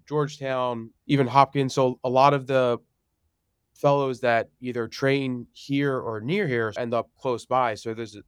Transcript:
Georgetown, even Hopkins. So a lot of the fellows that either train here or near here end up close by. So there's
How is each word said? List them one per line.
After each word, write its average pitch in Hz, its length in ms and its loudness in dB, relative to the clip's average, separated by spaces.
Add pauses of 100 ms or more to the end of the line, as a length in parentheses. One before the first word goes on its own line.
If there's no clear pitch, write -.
Georgetown, 131 840 -4 (160)
even 139 200 2
Hopkins. 135 480 2
So 127 300 2
a 131 40 -2
lot 135 260 6
of 131 120 -2
the 127 320 2 (960)
fellows 139 460 0
that 117 280 2 (120)
either 120 280 -6
train 135 640 -2
here 139 460 -2
or 110 220 -6
near 175 280 -4
here 113 280 -2
end 120 180 -4
up 117 240 -2
close 123 260 -4
by. 123 300 0
So 110 200 -10
there's 107 220 -12 (120)